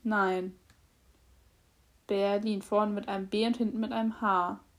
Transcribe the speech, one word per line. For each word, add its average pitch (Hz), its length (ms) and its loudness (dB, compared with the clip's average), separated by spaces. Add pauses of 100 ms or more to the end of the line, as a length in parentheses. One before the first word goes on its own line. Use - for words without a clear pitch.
Nein. 190 560 0 (1500)
Berlin. 202 560 0
Vorne 208 300 0
mit 202 160 -6
einem 196 180 -4
B 214 200 0
und 240 120 0
hinten 220 220 0
mit 220 120 -2
einem 220 300 -2
H. 190 360 2 (200)